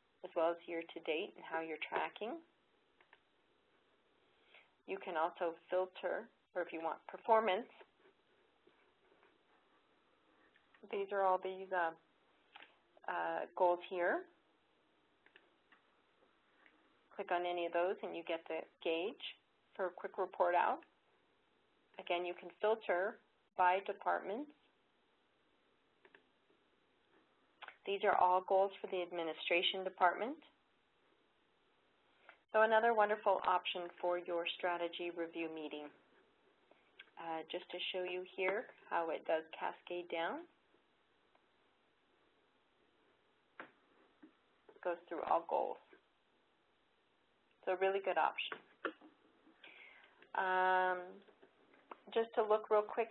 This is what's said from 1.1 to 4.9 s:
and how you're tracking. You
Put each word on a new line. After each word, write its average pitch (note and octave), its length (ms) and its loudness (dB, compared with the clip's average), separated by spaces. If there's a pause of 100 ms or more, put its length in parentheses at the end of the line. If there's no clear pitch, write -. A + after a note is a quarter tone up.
and - 100 -18
how D#3+ 160 -4
you're D#3+ 160 -8 (100)
tracking. F#3 540 -6 (2500)
You F#3+ 100 -6